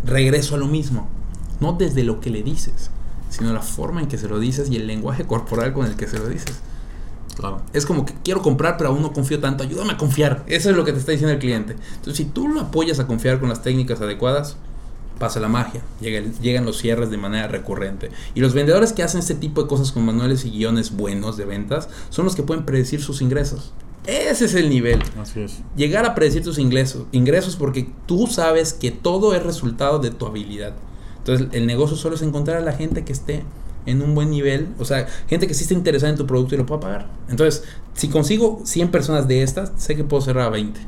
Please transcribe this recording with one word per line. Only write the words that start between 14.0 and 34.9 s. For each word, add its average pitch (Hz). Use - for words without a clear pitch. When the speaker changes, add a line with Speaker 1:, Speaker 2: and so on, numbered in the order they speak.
Speaker 1:
adecuadas, 127
pasa 117
la 107
magia, 120
llega 110
el, 107
llegan 120
los 110
cierres 113
de 104
manera 104
recurrente. 98
Y 127
los 131
vendedores 170
que 185
hacen 170
este 170
tipo 151
de 143
cosas 135
con 117
manuales 127
y 117
guiones 110
buenos 101
de 101
ventas 104
son 175
los 180
que 143
pueden 156
predecir 131
sus -
ingresos. 135
Ese 240
es 185
el 165
nivel. 120
Speaker 2:
Así 107
es. 104
Speaker 1:
Llegar 170
a 233
predecir 151
tus 147
ingresos, 131
ingresos 156
porque 131
tú 196
sabes 160
que 120
todo 190
es 180
resultado 139
de 120
tu 117
habilidad. 104
Entonces, 127
el 117
negocio 143
solo 160
es 156
encontrar 151
a 165
la 156
gente 160
que 135
esté 147
en 131
un 147
buen 147
nivel, 139
o 113
sea, 131